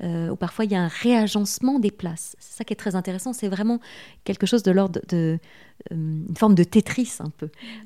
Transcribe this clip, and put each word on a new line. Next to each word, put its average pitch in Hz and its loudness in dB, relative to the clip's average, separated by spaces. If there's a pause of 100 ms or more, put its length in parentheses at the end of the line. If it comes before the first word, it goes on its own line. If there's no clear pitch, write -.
euh, 170 -2
ou - -4
parfois, 214 -2
il 196 0
y - 2
a 180 2
un 170 2
réagencement 226 2
des 208 2
places. - -10
C'est - -20
ça 226 -8
qui - -6
est 202 -6
très 190 -4
intéressant, 185 -4
c'est 220 -4
vraiment 214 0 (440)
quelque 190 -2
chose 226 2
de 196 4
l'ordre 185 2
de, 165 0 (520)
euh, - -8
une 156 -6
forme 214 6
de 175 8
Tetris, - 2
un 151 -8
peu. 156 -10 (380)